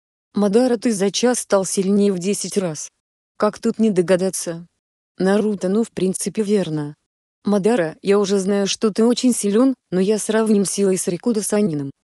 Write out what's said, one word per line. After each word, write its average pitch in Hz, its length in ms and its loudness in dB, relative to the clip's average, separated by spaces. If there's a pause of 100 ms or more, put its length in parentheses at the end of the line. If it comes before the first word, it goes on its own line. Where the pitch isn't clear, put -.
(360)
«Мадара, 233 420 2
ты 233 140 -2
за 196 180 0
час 240 300 0
стал 190 260 0
сильнее 202 460 0
в 180 80 -4
десять 190 380 -4
раз». 170 320 -6 (480)
«Как 214 200 -2
тут 226 220 -4
не 220 100 2
догадаться?» 175 800 -2 (500)
«Наруто, 196 500 0
ну 208 160 0
в - 60 -6
принципе 190 540 -4
верно». 160 520 -2 (480)
«Мадара, 202 600 0
я 196 160 2
уже 202 180 0
знаю, 196 300 0
что 214 240 -2
ты 220 120 0
очень 240 300 2
силён, 226 400 2 (160)
но 180 100 0
я 202 200 2
сравним 214 460 2
силой 190 320 0
с - 100 -4
Рикуда-санином». 190 840 -2 (220)